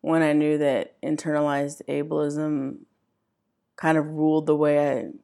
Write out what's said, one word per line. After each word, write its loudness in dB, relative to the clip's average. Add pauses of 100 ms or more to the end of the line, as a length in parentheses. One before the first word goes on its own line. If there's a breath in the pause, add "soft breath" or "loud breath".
when 2
I 4
knew 2
that 0
internalized -2
ableism -4 (920)
kind 2
of 0
ruled 0
the 4
way 2
I -6 (160)